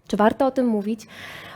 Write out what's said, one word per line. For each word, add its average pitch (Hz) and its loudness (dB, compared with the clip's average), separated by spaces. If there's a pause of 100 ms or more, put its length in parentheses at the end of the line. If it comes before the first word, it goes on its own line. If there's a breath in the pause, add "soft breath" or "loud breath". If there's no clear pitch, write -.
(100)
Czy 208 -2
warto 220 4
o 262 2
tym 262 0
mówić? 214 -2 (500 loud breath)